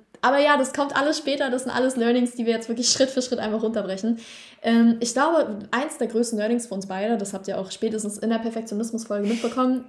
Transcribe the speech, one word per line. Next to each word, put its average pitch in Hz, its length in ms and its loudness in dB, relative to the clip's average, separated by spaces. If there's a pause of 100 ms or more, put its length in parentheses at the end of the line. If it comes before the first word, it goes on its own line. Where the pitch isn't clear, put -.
(200)
aber 269 200 4
ja, 294 160 6
das 262 160 0
kommt 285 240 -2
alles 294 200 2
später. 277 320 -2
Das 254 140 -2
sind 254 80 -6
alles 262 240 0
Learnings, 240 400 2
die 240 100 -4
wir 226 80 2
jetzt 226 160 -4
wirklich 240 220 -2
Schritt 262 180 4
für 254 140 -2
Schritt 240 160 -4
einfach 220 240 -4
runterbrechen. 214 560 -2 (440)
Ähm, 233 360 6
ich 233 140 -2
glaube, 269 480 2 (100)
eins 285 280 -2
der 226 100 0
größten 233 280 0
Learnings 233 300 0
für - 80 -8
uns 190 140 -6
beide, 202 280 -2
das 196 160 -4
habt 190 140 -8
ihr - 100 -4
auch 190 140 -6
spätestens 208 480 -4
in 220 120 -4
der 226 80 2
Perfektionismus-Folge 220 920 -4
mitbekommen, 254 600 0